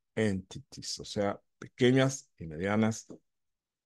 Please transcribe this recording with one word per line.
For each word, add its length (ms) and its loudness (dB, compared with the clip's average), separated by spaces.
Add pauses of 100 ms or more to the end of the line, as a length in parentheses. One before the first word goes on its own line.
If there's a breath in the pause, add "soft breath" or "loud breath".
(140)
Entities, 840 -4
o 60 -14
sea, 360 -4 (180)
pequeñas 800 2
y 80 -12
medianas 600 0 (800)